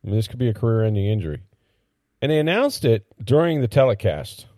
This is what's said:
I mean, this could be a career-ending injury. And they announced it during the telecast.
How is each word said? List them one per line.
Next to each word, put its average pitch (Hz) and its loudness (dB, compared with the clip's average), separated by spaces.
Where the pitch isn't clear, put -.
I 101 -12
mean, 101 -2
this 110 0
could 123 -10
be 123 0
a 110 -2
career-ending 110 0
injury. 90 -4
And 143 -2
they 156 2
announced 208 -2
it 113 2
during 151 2
the 123 0
telecast. 104 0